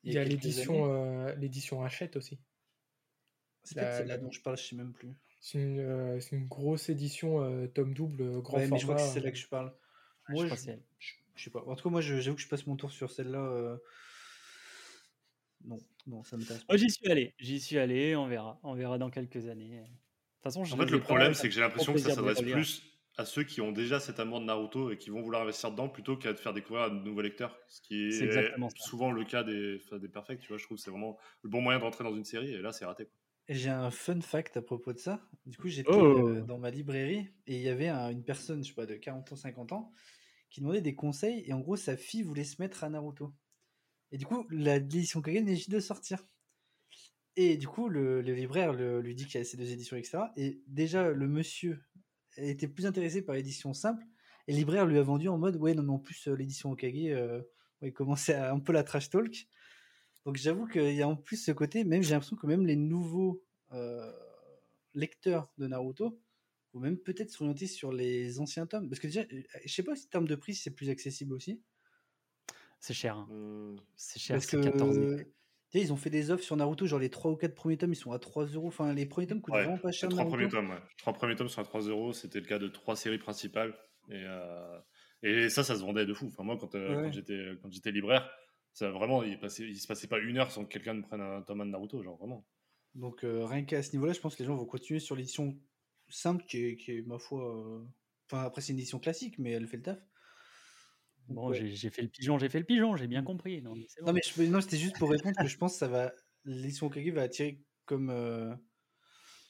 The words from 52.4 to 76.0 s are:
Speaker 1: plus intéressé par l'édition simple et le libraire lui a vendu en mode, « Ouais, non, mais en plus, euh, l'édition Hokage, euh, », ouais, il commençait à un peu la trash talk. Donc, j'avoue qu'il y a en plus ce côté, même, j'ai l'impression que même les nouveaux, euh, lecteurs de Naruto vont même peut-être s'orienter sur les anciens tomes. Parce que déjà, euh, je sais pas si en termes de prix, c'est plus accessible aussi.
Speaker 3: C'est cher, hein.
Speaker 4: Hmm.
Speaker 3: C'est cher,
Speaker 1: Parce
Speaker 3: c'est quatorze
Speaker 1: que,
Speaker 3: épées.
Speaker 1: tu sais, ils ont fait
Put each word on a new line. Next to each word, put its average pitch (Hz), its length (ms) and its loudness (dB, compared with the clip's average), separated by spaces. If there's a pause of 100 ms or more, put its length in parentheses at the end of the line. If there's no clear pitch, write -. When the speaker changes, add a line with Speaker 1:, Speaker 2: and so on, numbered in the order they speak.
Speaker 1:
plus 180 180 -4
intéressé 190 380 0
par 147 100 -4
l'édition 135 400 -4
simple 226 300 0 (440)
et 147 40 0
le 143 80 4
libraire 170 260 6
lui 147 140 8
a 139 40 8
vendu 143 240 4
en 180 120 2
mode, « 180 180 4
Ouais, 160 160 4
non, 156 100 4
mais 143 80 2
en 135 80 2
plus, - 280 -10
euh, 139 80 2
l'édition 135 360 -4
Hokage, 127 220 -2 (140)
euh, », 123 320 0 (420)
ouais, 139 80 -4
il 131 40 -10
commençait 139 420 2
à 135 180 0
un 143 60 2
peu 143 140 2
la 151 100 6
trash 143 260 -2
talk. 226 380 2 (800)
Donc, 139 100 -2
j'avoue 165 320 2
qu'il 147 260 4
y 147 80 2
a 143 60 6
en 156 80 4
plus 180 220 -6
ce - 140 0
côté, 151 340 2
même, 175 180 4
j'ai 151 80 4
l'impression 147 240 2
que - 100 -6
même 175 200 6
les 151 100 6
nouveaux, 175 680 2 (280)
euh, 120 400 -6 (840)
lecteurs 151 640 0
de 135 100 -4
Naruto 131 540 -2 (520)
vont 123 80 -8
même 160 160 2
peut-être - 340 -6
s'orienter 147 360 -2
sur 139 240 -6
les 123 480 0
anciens 165 280 -4
tomes. 190 220 -4
Parce 135 100 -6
que 156 80 -6
déjà, 180 140 -2
euh, 135 200 -8 (240)
je 143 80 -6
sais 185 100 -2
pas 294 120 -2
si 277 120 -14
en - 20 -20
termes 170 180 0
de 151 80 2
prix, 170 200 -8
c'est 139 200 -8
plus 139 140 -4
accessible 135 440 -6
aussi. 180 300 -8 (1160)
Speaker 3:
C'est - 140 -8
cher, 113 240 -2
hein. 104 120 -10
Speaker 4:
Hmm. 104 480 -10 (180)
Speaker 3:
C'est - 240 -12
cher, - 160 -2
Speaker 1:
Parce 135 120 0
Speaker 3:
c'est 147 140 2
quatorze 139 360 6
Speaker 1:
que, 139 160 4
Speaker 3:
épées. 147 180 -8 (380)
Speaker 1:
tu 185 100 2
sais, - 40 4
ils 147 100 0
ont 135 40 0
fait - 120 -4